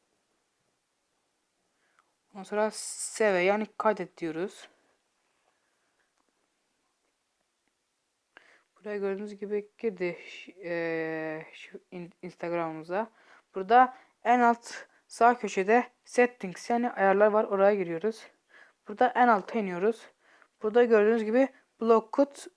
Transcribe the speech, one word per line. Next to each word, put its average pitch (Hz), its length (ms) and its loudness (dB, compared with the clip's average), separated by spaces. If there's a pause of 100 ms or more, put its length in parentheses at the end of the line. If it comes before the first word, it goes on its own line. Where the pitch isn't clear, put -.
(2250)
Ondan 196 100 -16
sonra 208 300 -4
save - 680 -4
yani 202 280 0 (100)
kaydet 196 400 -4
diyoruz. 165 520 -10 (4000)
Buraya 208 180 -10
gördüğünüz 196 380 -6
gibi 202 420 -6
girdi, 180 400 -4 (300)
eee, 160 1040 -6
şu - 280 -20 (100)
in-, 175 300 -12
Instagram'ımıza. 170 880 -6 (440)
Burada 233 420 4 (260)
en 247 160 2
alt 233 340 0 (340)
sağ 240 300 2
köşede 208 540 0 (140)
settings - 640 -2
yani 240 220 -2
ayarlar 196 360 4
var, 214 160 2
oraya 202 320 2
giriyoruz. 180 560 -6 (560)
Burada 214 280 0
en 247 120 4
alta 226 320 0
iniyoruz. 196 500 -4 (520)
Burada 220 220 2
gördüğünüz 220 400 4
gibi 254 260 2 (320)
blocked 226 540 2 (220)